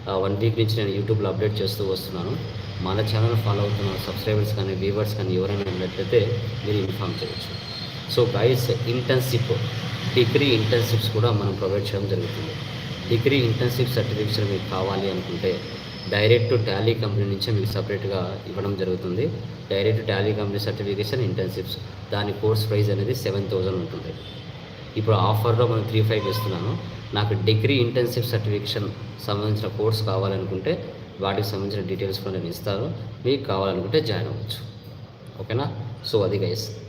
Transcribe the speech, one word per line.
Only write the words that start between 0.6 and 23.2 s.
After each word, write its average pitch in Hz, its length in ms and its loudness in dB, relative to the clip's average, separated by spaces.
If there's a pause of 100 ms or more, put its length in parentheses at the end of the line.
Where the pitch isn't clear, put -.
నేను 104 160 0
YouTube-లో 104 380 2
అప్‌డేట్ 104 260 2
చేస్తూ 104 300 -2
వస్తున్నాను. 92 460 -2 (500)
మన 95 200 0
ఛానల్ 110 360 4
ఫాలో 101 240 2
అవుతున్న 101 360 0
సబ్‌స్క్రైబర్స్ 104 580 0
కానీ, 95 200 0
వ్యూవర్స్ 101 400 0
కానీ 95 200 -2
ఎవరైనా 98 360 0
ఉన్నట్లయితే 92 480 2 (420)
మీరు 107 160 0
ఇన్ఫార్మ్ 92 380 -2
చేయొచ్చు. - 360 -6 (580)
So - 200 4
గైస్, 123 400 2 (180)
ఇంటర్న్‌షిప్, 123 640 2 (640)
డిగ్రీ 123 400 6
ఇంటర్న్‌షిప్స్ 110 600 4
కూడా 110 180 4
మనం 101 220 2
ప్రొవైడ్ 101 320 0
చేయడం 98 240 -2
జరుగుతుంది. 85 440 -2 (540)
డిగ్రీ 127 320 4
ఇంటర్న్‌షిప్ 120 560 2
సర్టిఫికేషన్ 104 540 0
మీకు 95 200 -2
కావాలి 98 420 0
అనుకుంటే 90 400 -2 (580)
డైరెక్ట్ 110 440 6 (120)
Tally 107 300 2
కంపెనీ 104 300 0
నుంచే 98 260 -2
మీకు 98 200 2
సపరేట్‌గా 98 480 -2 (280)
ఇవ్వడం 98 300 -2
జరుగుతుంది. 92 480 0 (440)
డైరెక్ట్ 107 380 2
Tally 101 300 2
కంపెనీ 101 220 -2
సర్టిఫికేషన్ 101 600 -2
ఇంటర్న్‌షిప్స్, 92 540 -2 (360)
దాని 101 220 -2
కోర్స్ 107 340 2
ప్రైస్ 104 220 4
అనేది 104 260 0
సెవెన్ 98 340 -2